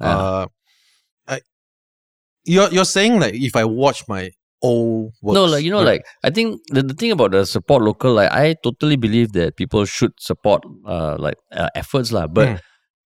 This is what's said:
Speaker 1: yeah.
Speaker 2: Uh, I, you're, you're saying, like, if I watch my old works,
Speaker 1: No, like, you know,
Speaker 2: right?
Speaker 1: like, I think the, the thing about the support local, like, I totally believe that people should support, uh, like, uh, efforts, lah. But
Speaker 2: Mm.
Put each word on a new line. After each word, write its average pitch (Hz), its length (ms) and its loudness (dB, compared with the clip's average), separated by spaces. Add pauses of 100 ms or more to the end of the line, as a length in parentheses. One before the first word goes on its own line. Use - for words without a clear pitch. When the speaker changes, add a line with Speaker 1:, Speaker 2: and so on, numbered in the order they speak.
Speaker 1:
yeah. 98 160 0
Speaker 2:
Uh, 95 280 -2 (800)
I, 131 140 -8 (1040)
you're, 180 240 4
you're 185 160 2
saying, 208 340 2
like, 113 160 0
if 127 200 -2
I 117 100 2
watch 123 420 0
my 95 220 -8 (320)
old 113 600 -2
works, 104 140 0
Speaker 1:
No, 190 100 4
like, 151 180 0
you 170 80 -2
know, 208 80 0
Speaker 2:
right? 180 60 4
Speaker 1:
like, 104 160 2 (220)
I - 60 2
think 220 300 -2 (100)
the, 135 140 0
the 131 100 -4
thing 226 180 -2
about 123 200 2
the 95 140 4
support 120 380 0
local, 113 300 0
like, 104 180 4
I 151 320 0
totally 147 320 0
believe 113 380 0
that 85 240 -2
people 101 280 0
should - 340 -2
support, - 440 0 (220)
uh, 82 320 -4
like, 73 200 -4 (140)
uh, 85 240 -4
efforts, 123 360 -4
lah. 87 160 -2
But 107 220 2
Speaker 2:
Mm. 98 100 -6 (460)